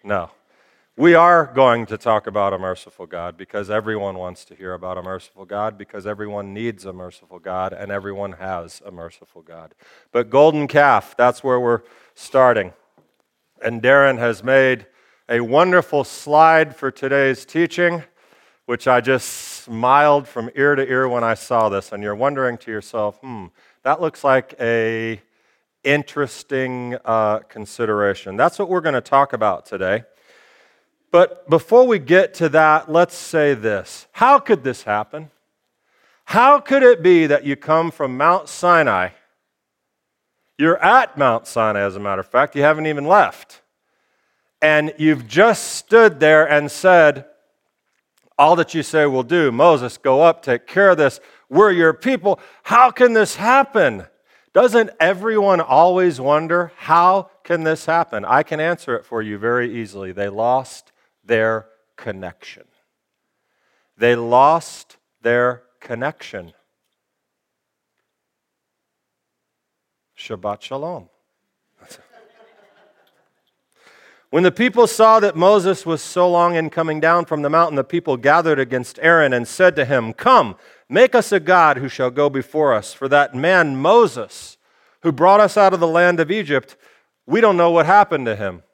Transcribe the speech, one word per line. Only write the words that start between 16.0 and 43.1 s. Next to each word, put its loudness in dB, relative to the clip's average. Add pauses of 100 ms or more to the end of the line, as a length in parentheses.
slide 2
for -6
today's -4
teaching, -4 (640)
which -6
I 2
just -2
smiled -2
from -12
ear 0
to -4
ear -4
when -4
I -2
saw -2
this. -8
And -12
you're -8
wondering -6
to -20
yourself, -8
"Hmm, -16 (380)
that -2
looks -8
like -2
a -6 (600)
interesting, -6
uh, -2
consideration." -6
That's -2
what -6
we're -2
gonna -4
talk 0
about -4
today. -6 (1040)
But 2
before 4
we 0
get 2
to -4
that, 2
let's 0
say -2
this. -8
How 2
could -2
this -8
happen? -8 (920)
How 4
could 0
it 6
be 4
that 0
you -4
come -2
from -8
Mount 0
Sinai, 0 (1500)
you're 0
at 2
Mount 0
Sinai, -2
as -4
a -12
matter -6
of -12
fact, 0
you -2
haven't 0
even -6
left, 0 (1040)